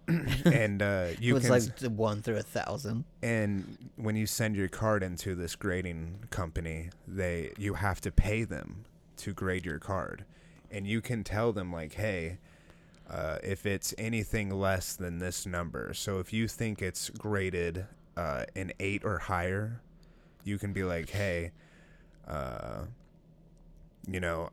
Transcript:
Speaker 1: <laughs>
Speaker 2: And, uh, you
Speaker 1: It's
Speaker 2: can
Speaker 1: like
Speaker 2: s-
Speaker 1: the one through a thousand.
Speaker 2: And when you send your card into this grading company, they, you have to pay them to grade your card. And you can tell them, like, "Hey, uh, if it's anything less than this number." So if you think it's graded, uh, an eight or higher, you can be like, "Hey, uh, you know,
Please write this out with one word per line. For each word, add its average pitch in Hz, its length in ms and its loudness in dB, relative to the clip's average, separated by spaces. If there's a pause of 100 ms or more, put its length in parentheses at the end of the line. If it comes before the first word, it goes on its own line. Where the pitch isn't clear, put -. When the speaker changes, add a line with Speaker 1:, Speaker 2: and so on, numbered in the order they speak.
Speaker 1:
<laughs> 151 440 2
Speaker 2:
And, 110 380 6
uh, 98 260 4 (100)
you 120 180 6
Speaker 1:
It's 127 100 6
Speaker 2:
can 123 60 8
Speaker 1:
like 123 100 8
Speaker 2:
s- 110 80 -2 (100)
Speaker 1:
the 131 100 0
one 107 320 2
through 113 140 0
a 98 60 2
thousand. 113 640 -2 (180)
Speaker 2:
And 104 560 2 (180)
when 110 200 2
you 107 100 4
send 107 300 2
your 95 120 4
card 107 340 4
into 92 320 -2
this 87 220 -2
grading 90 760 -2
company, 82 600 -4 (160)
they, 87 500 -2
you 101 180 -2
have 95 280 0
to 98 80 -2
pay 110 340 6
them 85 400 -6 (340)
to 101 140 -4
grade 92 320 0
your 78 140 -4
card. - 460 -4 (460)
And 98 160 -6
you 110 140 0
can 113 220 -2
tell 110 300 2
them, 92 200 -2
like, 80 220 -4
"Hey, 90 440 -2 (680)
uh, 85 360 -4
if 98 200 -4
it's 98 320 -2
anything 110 540 0
less 95 460 2
than 87 240 -4
this 90 260 -4
number." 85 480 -4
So 98 240 -2
if 90 140 -4
you 110 160 2
think 110 340 -2
it's - 280 -4
graded, 92 760 0 (300)
uh, 71 280 0 (120)
an 92 240 -4
eight 98 240 0
or 98 140 0
higher, 98 600 0 (640)
you 101 160 -2
can 101 140 -2
be 95 100 0
like, 87 280 0
"Hey, 87 420 0 (720)
uh, 60 600 -6 (1200)
you 92 100 -2
know, 82 340 -2